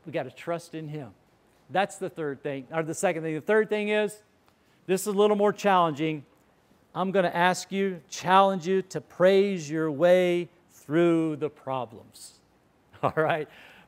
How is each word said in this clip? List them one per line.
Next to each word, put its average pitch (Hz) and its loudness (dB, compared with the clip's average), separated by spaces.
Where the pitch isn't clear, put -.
We 156 -18
gotta 131 -6
trust 170 -10
in 160 -10
Him. 143 -12
That's 190 -2
the 185 -8
third 143 -8
thing, 135 -8
or 160 -2
the 160 -6
second 170 -2
thing. 160 -4
The 151 -6
third 214 2
thing 208 -2
is, 214 -2
this 180 0
is - -6
a 208 -2
little 208 4
more 202 2
challenging. 160 0
I'm 185 -4
gonna 180 2
ask 175 -2
you, 190 -4
challenge 190 2
you 190 0
to 165 -8
praise 185 2
your 160 -2
way 175 4
through 160 0
the 143 -6
problems. - -12
<laughs> - -20
All - 0
right? 156 -2